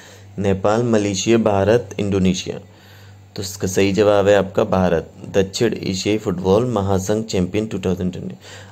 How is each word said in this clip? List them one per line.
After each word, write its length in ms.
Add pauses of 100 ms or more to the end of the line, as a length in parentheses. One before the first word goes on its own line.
(380)
नेपाल, 440
मलेशिया, 560
भारत, 600
इंडोनेशिया। 600 (760)
तो 60
इसका 260
सही 240
जवाब 360
है 80
आपका 280
भारत, 460 (200)
दक्षिण 440
एशियाई 440
फुटबॉल 480
महासंघ 580
चैंपियन 420
टू 120
थाउजेंड 340
ट्वेंटी। 220 (380)